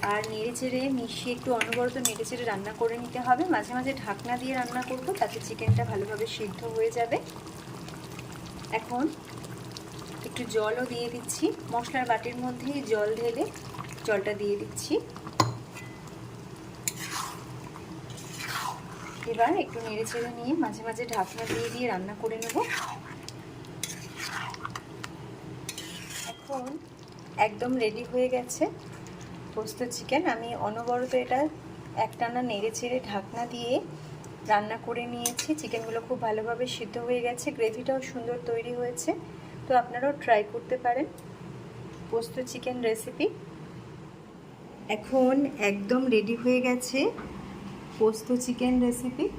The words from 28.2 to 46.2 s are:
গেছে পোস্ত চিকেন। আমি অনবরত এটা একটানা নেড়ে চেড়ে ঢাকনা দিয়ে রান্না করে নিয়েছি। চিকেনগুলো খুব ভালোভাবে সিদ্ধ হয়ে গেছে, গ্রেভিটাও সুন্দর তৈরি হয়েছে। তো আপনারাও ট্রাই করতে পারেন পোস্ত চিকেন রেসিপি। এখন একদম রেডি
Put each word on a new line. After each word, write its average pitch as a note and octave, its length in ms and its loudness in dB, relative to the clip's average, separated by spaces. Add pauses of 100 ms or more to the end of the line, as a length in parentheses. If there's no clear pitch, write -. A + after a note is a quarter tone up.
গেছে B3 300 2 (920)
পোস্ত G#3+ 240 -4 (160)
চিকেন। C#4+ 280 2 (120)
আমি A3+ 140 -4 (180)
অনবরত B3 460 0 (120)
এটা B3+ 160 4 (640)
একটানা A#3+ 360 0 (100)
নেড়ে G#3+ 280 2
চেড়ে B3 200 0 (120)
ঢাকনা G3+ 320 -2 (120)
দিয়ে A#3+ 180 0 (800)
রান্না G#3 260 4 (100)
করে A#3 180 -2 (100)
নিয়েছি। A#3+ 340 -2 (120)
চিকেনগুলো A3+ 480 -2
খুব B3+ 180 0
ভালোভাবে A3 380 2 (120)
সিদ্ধ A3 180 -6 (120)
হয়ে B3 200 4
গেছে, A#3+ 200 0 (100)
গ্রেভিটাও B3 440 2 (100)
সুন্দর A#3+ 260 -2 (120)
তৈরি A#3 300 0
হয়েছে। B3 320 0 (560)
তো - 40 2 (120)
আপনারাও B3 300 2 (100)
ট্রাই A3 200 8 (100)
করতে A#3 320 0
পারেন B3 220 4 (1040)
পোস্ত A3+ 240 0 (160)
চিকেন B3+ 260 -2 (100)
রেসিপি। A3+ 400 2 (1700)
এখন B3+ 380 8 (360)
একদম G3+ 320 4 (120)
রেডি G#3+ 280 6